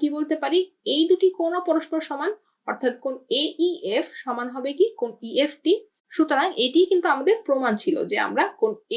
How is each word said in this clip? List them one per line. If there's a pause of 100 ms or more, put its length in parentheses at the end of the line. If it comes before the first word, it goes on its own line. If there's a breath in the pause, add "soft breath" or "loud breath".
কি
বলতে
পারি? (340)
এই
দুটি (100)
কোণও
পরস্পর (100)
সমান, (360)
অর্থাৎ (100)
কোণ (260)
এইএফ (180)
সমান
হবে
কি (140)
কোণ (160)
ইএফডি। (380)
সুতরাং (180)
এটি (120)
কিন্তু
আমাদের (120)
প্রমাণ (100)
ছিল (160)
যে (100)
আমরা (160)
কোণ (260)